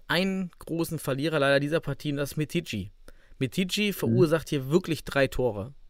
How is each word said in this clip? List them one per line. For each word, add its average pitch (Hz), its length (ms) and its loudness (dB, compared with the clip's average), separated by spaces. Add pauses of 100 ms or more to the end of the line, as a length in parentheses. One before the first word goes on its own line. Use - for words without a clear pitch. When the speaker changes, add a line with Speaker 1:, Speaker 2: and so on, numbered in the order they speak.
Speaker 1:
einen 190 500 0
großen 165 400 -4
Verlierer 147 400 -2
leider 139 220 4
dieser 147 200 0
Partie 147 300 -4
und 143 60 -2
das 139 160 -4
ist - 40 -6
Metici. 143 540 -2 (480)
Mitici 196 500 0
Speaker 2:
Mhm. 190 40 0
Speaker 1:
verursacht 151 560 2
hier 135 220 -2
wirklich 165 340 2
drei 139 220 2
Tore. 117 480 -2 (160)